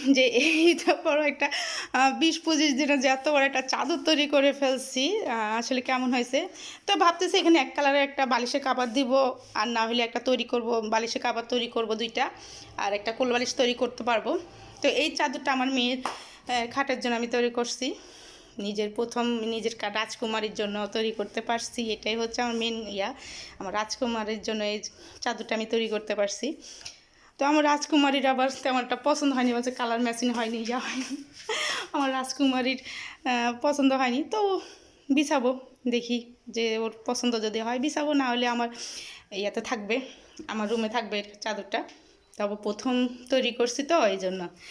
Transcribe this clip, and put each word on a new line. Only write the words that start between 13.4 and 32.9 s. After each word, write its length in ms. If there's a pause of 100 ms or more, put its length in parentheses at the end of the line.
তৈরি 200
করতে 300
পারবো। 340 (440)
তো 60
এই 220
চাদরটা 420
আমার 180
মেয়ের, 340
আহ, 640
খাটের 300
জন্য 160
আমি 100
তৈরি 240
করছি, 440 (640)
নিজের 320
প্রথম, 360
নিজের 520
কা-, 160
রাজকুমারীর 600
জন্য 380
তৈরি 200
করতে 280
পারছি। 520
এটাই 240
হচ্ছে 260
আমার 120
মেন 340
ইয়া, 260 (440)
আমার 160
রাজকুমারীর 680
জন্য 220
এই 180 (380)
চাদরটা 340
আমি 120
তৈরি 220
করতে 260
পারছি। 420 (840)
তো 60
আমার 200
রাজকুমারীর 640
আবার 240 (120)
তেমন 180
একটা 160
পছন্দ 380
হয়নি, 180
বলছে 180
কালার 300
ম্যাচিং 300
হয়নি, 380
ইয়া 100
হয়নি। 380 (760)
আমার 200
রাজকুমারীর, 640 (460)